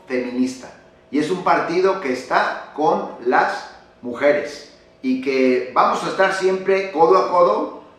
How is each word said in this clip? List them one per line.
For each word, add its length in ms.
feminista 640
y 80
es 100
un 140
partido 580
que 120
está 640
con 360
las 500
mujeres 720
y 180
que 500
vamos 320
a 40
estar 260
siempre 580
codo 280
a 100
codo, 540